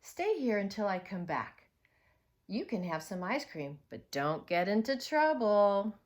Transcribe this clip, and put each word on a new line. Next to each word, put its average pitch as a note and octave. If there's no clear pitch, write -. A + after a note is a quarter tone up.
stay G4
here A#3
until G3+
I F#3
come F3+
back. -
You A#3+
can F#3+
have E3
some F3+
ice A3
cream, D3
but -
don't C#3+
get F3
into A3
trouble. G#3+